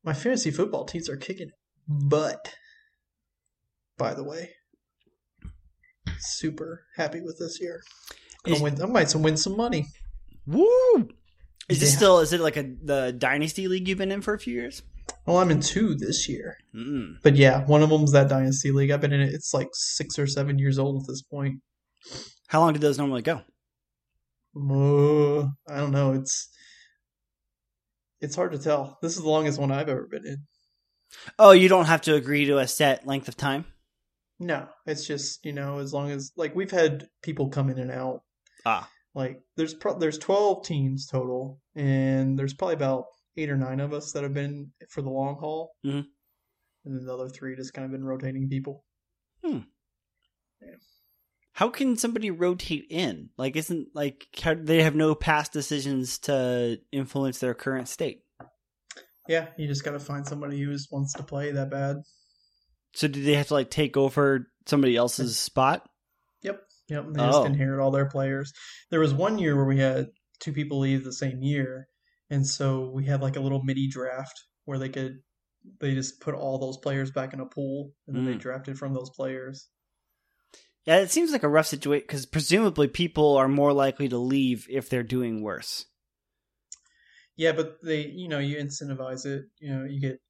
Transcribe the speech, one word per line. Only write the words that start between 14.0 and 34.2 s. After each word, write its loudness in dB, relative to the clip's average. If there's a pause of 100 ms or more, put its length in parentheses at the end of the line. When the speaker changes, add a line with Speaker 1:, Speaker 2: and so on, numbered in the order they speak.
Speaker 2:
in -4
for -4
a -4
few -8
years? -8 (440)
Speaker 1:
Well, 4
I'm 6
in 4
two 0
this -4
year. -10 (180)
Speaker 2:
Mm. -8
Speaker 1:
But 10
yeah, 8
one 8
of 6
them's 6
that 8
dynasty 2
league. 4
I've 2
been 2
in 4
it. 2
It's, -6
like, 0
six -6
or 2
seven 0
years 2
old 0
at -10
this -10
point. -6 (840)
Speaker 2:
How 2
long 6
do -2
those 4
normally -2
go? -2 (1120)
Speaker 1:
Uh, 4 (240)
I -8
don't -2
know. 2
It's, -4 (1700)
it's -8
hard -2
to -6
tell. -2
This -4
is -8
the 0
longest 2
one 2
I've -2
ever -4
been -10
in. -12 (960)
Speaker 2:
Oh, 12
you 12
don't 6
have 4
to 2
agree 2
to 4
a 0
set 2
length -4
of -16
time? -2 (720)